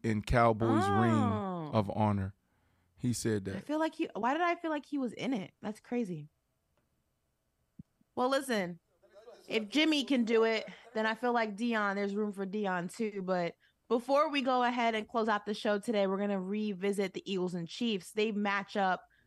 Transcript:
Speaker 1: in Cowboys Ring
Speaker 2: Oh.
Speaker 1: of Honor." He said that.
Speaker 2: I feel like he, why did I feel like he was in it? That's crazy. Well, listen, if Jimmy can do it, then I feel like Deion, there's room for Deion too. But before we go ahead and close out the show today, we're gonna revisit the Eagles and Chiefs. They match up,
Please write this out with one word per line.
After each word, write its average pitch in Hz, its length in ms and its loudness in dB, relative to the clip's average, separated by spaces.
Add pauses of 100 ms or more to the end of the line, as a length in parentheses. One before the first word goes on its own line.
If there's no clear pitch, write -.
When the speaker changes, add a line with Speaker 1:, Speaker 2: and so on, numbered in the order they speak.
Speaker 1:
in 110 200 0
Cowboys 117 640 4
Ring 113 280 4
Speaker 2:
Oh. 156 580 0
Speaker 1:
of 104 220 2
Honor." 101 400 0 (640)
He 123 160 -2
said 107 320 -2
that. 95 100 -6
Speaker 2:
I 95 40 -6
feel 302 180 -4
like 320 160 -2
he, - 200 -4
why 226 200 -2
did 330 80 -2
I 339 140 0
feel 339 140 -6
like 302 140 -4
he 294 140 -6
was 254 160 -4
in 220 180 -4
it? 196 180 -4 (120)
That's 214 180 -8
crazy. 180 480 -6 (1900)
Well, 247 140 2
listen, 233 500 0 (680)
if 214 220 -2
Jimmy 302 340 2
can 254 200 2
do 226 200 4
it, 220 220 2 (280)
then 220 120 0
I 220 80 0
feel 240 180 0
like 220 240 0
Deion, 214 380 0
there's 202 200 -2
room 208 180 -2
for 196 120 -4
Deion 185 500 -2
too. 202 300 -4
But 180 300 0 (340)
before 277 420 2
we 277 120 0
go 254 200 2
ahead 240 320 2
and 214 140 -4
close 226 200 0
out 208 180 0
the 214 80 -4
show 208 240 0
today, 202 280 0
we're 190 120 0
gonna 202 220 0
revisit 202 720 -2
the - 100 -8
Eagles 180 300 -2
and 170 120 -4
Chiefs. 214 460 -4
They 214 180 0
match 202 460 -2
up, 190 280 2 (220)